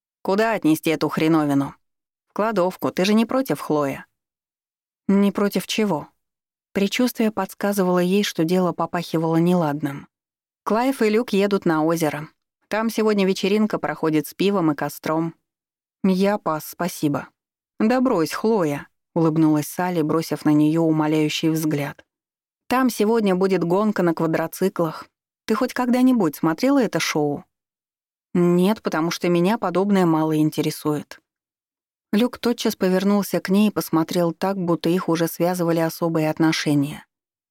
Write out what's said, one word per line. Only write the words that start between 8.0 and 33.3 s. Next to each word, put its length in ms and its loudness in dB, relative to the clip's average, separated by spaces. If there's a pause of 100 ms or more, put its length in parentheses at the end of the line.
что 220 -2
дело 280 2
попахивало 640 -2
неладным. 720 0 (560)
«Клайв 380 0
и 60 2
Люк 220 0
едут 340 0
на 200 0
озеро. 440 -2 (400)
Там 200 -2
сегодня 380 0
вечеринка 540 0
проходит 480 -2
с 60 -18
пивом 360 0
и 60 0
костром». 580 -4 (720)
«Я 340 2
пас, 280 -4
спасибо». 640 -4 (520)
«Да 200 2
брось, 320 0
Хлоя», 540 -2 (280)
улыбнулась 520 2
Салли, 360 -2
бросив 420 -2
на 60 2
неё 320 4
умоляющий 640 0
взгляд. 560 -4 (640)
«Там 220 2
сегодня 440 2
будет 300 2
гонка 400 0
на 100 2
квадроциклах. 920 -2 (380)
Ты 100 0
хоть 180 -2
когда-нибудь 600 2
смотрела 440 2
это 200 0
шоу?» 440 -2 (880)
«Нет, 500 2
потому 280 -2
что 180 -4
меня 300 2
подобное 480 2
мало 300 2
интересует». 840 -2 (920)
Люк 260 0
тотчас 380 -2
повернулся 640 0